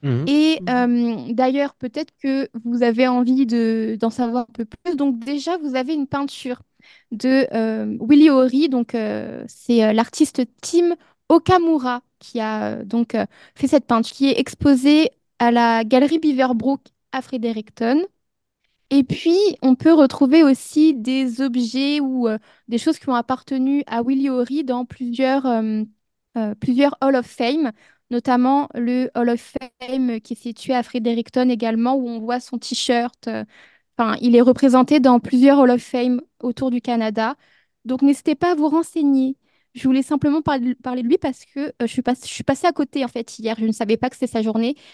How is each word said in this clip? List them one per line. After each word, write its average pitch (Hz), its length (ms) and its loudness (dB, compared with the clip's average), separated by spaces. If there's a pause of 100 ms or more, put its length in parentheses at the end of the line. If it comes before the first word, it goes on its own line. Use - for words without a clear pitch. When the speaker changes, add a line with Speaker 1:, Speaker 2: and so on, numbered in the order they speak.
Speaker 1:
Mhm. 135 260 -2
Speaker 2:
Et, 302 320 2
Speaker 3:
Mhm. 180 80 -8
Speaker 2:
euh, 240 640 -2
d'ailleurs, 262 420 -2
peut-être 294 380 -10 (100)
que 269 260 -4 (160)
vous 233 180 -2
avez 240 260 2
envie 247 380 0
de, 226 540 -2
d'en 226 100 0
savoir 240 380 -4
un - 40 -20
peu 233 120 -8
plus. 339 320 -8
Donc 269 220 -2
déjà, 285 400 -6
vous 294 160 -8
avez 262 200 -4
une 285 120 -4
peinture 277 560 -8 (500)
de, 262 420 0
euh, 220 460 -4
Willy 294 300 6
Horry. 262 380 2
Donc, 247 260 -4
euh, 214 540 -6
c'est, 233 360 0
euh, 214 80 2
l'artiste 240 500 0 (200)
Tim 349 340 0 (320)
Okamura 320 720 2 (160)
qui - 220 -10
a, 214 400 -4
euh, - 40 -12
donc, 226 300 -4
euh, 202 120 -2 (280)
fait - 140 -4
cette 285 180 2
peinture, 233 300 0
qui 277 140 0
est - 100 0
exposée 285 680 2 (280)
à 240 120 2
la 233 340 2
galerie 262 340 2
Beaverbrook 262 640 0 (320)
à 262 100 -6
Fredericton. 226 800 -4 (880)
Et 277 140 4
puis, 330 320 0 (260)
on 262 140 4
peut 320 180 4
retrouver 285 480 4
aussi 302 520 4
des 254 460 -4
objets 262 600 -2
ou, 262 280 -2
euh, 220 100 -2 (300)
des 233 100 -2
choses 311 200 -2
qui - 100 -8
ont 262 60 0
appartenu 262 720 -2
à 233 160 -4
Willy 269 280 0
Horry 262 340 -2
dans 247 200 -4
plusieurs, 262 600 -2
euh, 220 360 -2 (540)
euh, 214 200 -6
plusieurs 269 440 0
Hall 269 160 2
of 240 100 -2
Fame, 254 460 -4 (380)
notamment 247 640 0
le 247 400 -2
Hall 240 160 0
of - 240 -6 (260)
Fame 247 400 -4
qui - 140 -14
est - 20 -12
situé - 380 -8
à 240 80 0
Fredericton 233 680 -2
également, 233 460 0
où 254 140 -4
on 233 100 -10
voit 233 220 -6
son - 180 -10
t-shirt, 240 720 -4
euh, 220 160 -8 (540)
enfin, - 220 -2
il 240 160 4
est 233 40 8
représenté 254 600 4
dans 247 200 6
plusieurs 277 400 4
Hall 254 100 6
of 247 120 0
Fame 247 380 -4 (200)
autour 254 320 -4
du 240 80 -4
Canada. 226 560 -4 (480)
Donc, 254 180 -4
n'hésitez 285 320 2
pas 349 180 0
à - 40 2
vous 302 120 0
renseigner. 277 680 0 (380)
Je - 100 -18
voulais 262 180 2
simplement 294 400 -2
par-, 285 160 -2 (240)
parler 254 200 -8
de 233 60 -4
lui 330 100 2
parce - 260 -6
que, - 240 -12
euh, - 40 -12 (100)
je 233 40 -2
suis 240 160 -4
pas-, 247 120 0
je - 120 -12
suis - 180 -12
passée 277 220 0
à 339 60 4
côté, 285 320 -4
en 233 40 -6
fait, - 300 -12
hier. 220 220 -6
Je 220 60 -2
ne 220 60 0
savais 220 240 -2
pas 254 140 -4
que - 60 -20
c'était 254 160 -4
sa 226 100 -2
journée. 226 340 -2 (180)